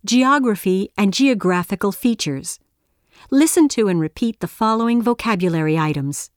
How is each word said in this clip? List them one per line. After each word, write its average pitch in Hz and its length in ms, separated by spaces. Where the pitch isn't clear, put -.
Geography 240 920
and 196 180
geographical 196 760
features. 165 680
Listen 302 380
to 214 180
and 175 140
repeat 220 380
the - 100
following 226 520
vocabulary 180 760
items. 143 580